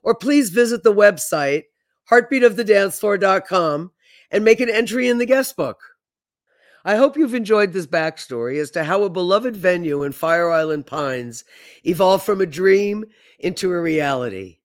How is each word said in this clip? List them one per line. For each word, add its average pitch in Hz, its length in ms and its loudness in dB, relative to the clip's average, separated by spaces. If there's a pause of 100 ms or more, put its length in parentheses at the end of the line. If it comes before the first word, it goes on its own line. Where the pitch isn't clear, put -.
or 220 120 0
please 269 340 2
visit 233 340 0
the 214 120 6
website, 160 680 2 (460)
heartbeatofthedancefloor 214 1080 2
dot 190 260 0
com, 170 460 -2 (380)
and 214 160 0
make 226 140 4
an 240 100 0
entry 233 380 -2
in 240 100 0
the 240 80 -2
guest 262 300 0
book. 131 220 -6 (1080)
I 208 100 0
hope 277 200 2
you've 285 160 0
enjoyed 208 400 0
this 180 140 -6
backstory 147 760 -6
as 151 120 -6
to 160 120 -4
how 196 200 0
a 196 40 -2
beloved 196 480 -2
venue 170 460 -2
in 143 100 -4
Fire 165 380 0
Island 156 340 -2
Pines 127 580 -8 (400)
evolved 185 420 2
from 196 180 -2
a 190 40 0
dream 196 600 0 (320)
into 180 340 -4
a 175 80 -4
reality. 131 840 -4